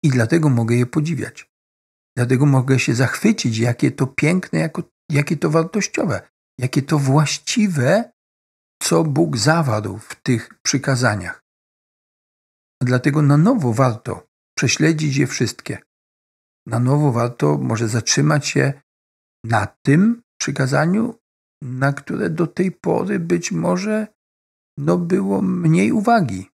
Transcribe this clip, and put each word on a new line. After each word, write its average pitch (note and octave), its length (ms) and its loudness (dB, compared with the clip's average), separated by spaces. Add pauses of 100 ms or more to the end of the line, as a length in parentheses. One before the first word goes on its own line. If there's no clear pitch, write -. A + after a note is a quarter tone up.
I D#3 40 4
dlatego C3+ 400 2
mogę A#2 260 2
je B2 120 2
podziwiać. D3+ 640 -6 (640)
Dlatego B2 300 2
mogę C3+ 320 4
się B2+ 160 0
zachwycić, B2+ 640 0
jakie A#2+ 320 0
to C3+ 160 -2
piękne, E3 520 -2
jako, D#3+ 240 -4 (280)
jakie D3 260 0
to D#3+ 140 -2
wartościowe, E3 800 -2 (300)
jakie B2+ 240 -2
to D3+ 160 0
właściwe, D3+ 1120 0 (680)
co E3 220 2
Bóg D3+ 320 0
zawarł G#2+ 600 0
w - 160 -18
tych - 480 -4
przykazaniach. A#2 840 -2 (1400)
Dlatego B2+ 400 0
na C#3+ 140 4
nowo E3 360 2
warto A2 540 -2 (320)
prześledzić D3+ 580 0
je C#3 100 2
wszystkie. - 520 -6 (880)
Na A#2 120 -4
nowo C#3 340 2
warto B2+ 460 0
może A#2 300 -2
zatrzymać C#3+ 580 0
się C#3 360 0 (640)
na A2 220 0
tym G3 560 2 (180)
przykazaniu, D#3 760 -2 (440)
na C3 300 -2
które - 380 -6
do D#3+ 160 -2
tej F3+ 260 -4
pory F#3 460 -2
być E3+ 340 -4
może, F#3 540 -2 (720)
no, D#3+ 200 2
było F#3+ 440 -2
mniej F3+ 500 2
uwagi. G3 640 0